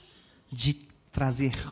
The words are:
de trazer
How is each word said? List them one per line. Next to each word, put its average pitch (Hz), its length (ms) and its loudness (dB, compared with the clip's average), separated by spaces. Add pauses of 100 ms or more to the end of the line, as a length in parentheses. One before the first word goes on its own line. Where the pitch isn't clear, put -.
(520)
de 131 340 0 (260)
trazer 131 600 0